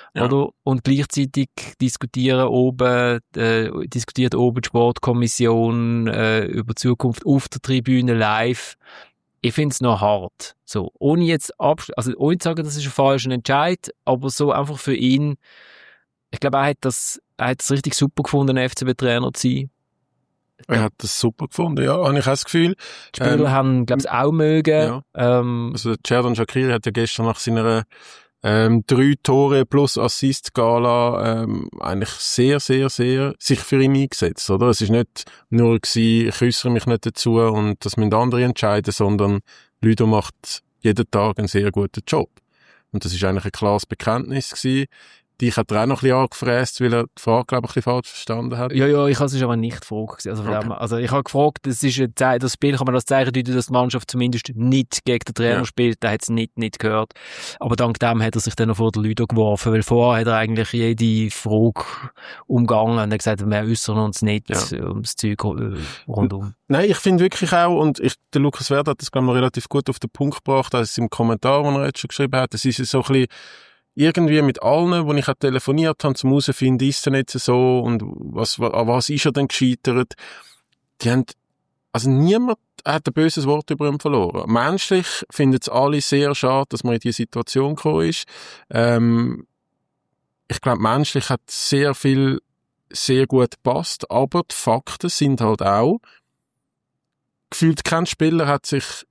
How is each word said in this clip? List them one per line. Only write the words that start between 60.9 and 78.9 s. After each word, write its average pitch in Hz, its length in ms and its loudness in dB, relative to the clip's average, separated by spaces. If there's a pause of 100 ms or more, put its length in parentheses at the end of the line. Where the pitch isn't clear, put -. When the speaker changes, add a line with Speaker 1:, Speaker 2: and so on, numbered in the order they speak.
Speaker 2:
Frage 107 560 0 (600)
umgangen 117 520 2
und 104 120 0
hat 107 80 -2
gesagt, 104 300 -2
wir 104 140 0
äußern 110 340 -2
uns 107 240 -2
nicht 107 300 -2
Speaker 1:
Ja. - 400 -4
Speaker 2:
ums 107 260 -6
Zeug, 104 260 -4
äh, 107 360 -4 (280)
rundum. 101 460 -4 (160)
Speaker 1:
Nein, 175 220 2
ich - 80 0
finde 180 260 4
wirklich 180 300 0
auch, 170 260 4
und 156 180 2
ich, - 140 0 (220)
der 143 80 4
Lukas 143 260 -2
Werth 143 200 0
hat 139 120 -4
das, - 100 -12
glaub 131 140 0
ich, 127 40 2
noch 123 80 2
relativ 127 340 -2
gut 139 180 -2
auf 131 120 -6
den 120 100 -8
Punkt - 340 -4
gebracht, 135 300 0
dass 117 160 -2
es - 80 -6
im 117 100 -2
Kommentar, 120 540 0
den 143 140 0
er 139 100 -2
jetzt 139 140 -6
schon 135 80 -10
geschrieben 135 300 -2
hat, 127 140 -2
es 117 140 -4
ist 127 100 0 (140)
so 135 80 2
ein 123 80 -2
bisschen 131 200 2 (680)
irgendwie 156 440 4
mit 139 220 0
allen, 165 440 2
die 147 120 0
ich 139 100 -2
auch 139 60 -2
telefoniert 143 680 0
habe, 139 100 2
zum 131 160 0
herausfinden, 135 580 2
ist 135 100 -2
es - 40 -8
denn 135 120 0
jetzt 135 180 -2
so 127 480 2
und 117 240 -2
was, 113 560 -6
wa-, 117 80 0
an 113 180 0
was 123 240 0